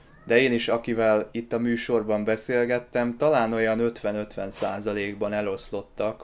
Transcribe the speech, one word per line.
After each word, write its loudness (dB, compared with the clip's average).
de 4
én 4
is, 0
akivel 2
itt -6
a 0
műsorban 0
beszélgettem, 0
talán 2
olyan 2
ötven-ötven -4
százalékban -4
eloszlottak, -4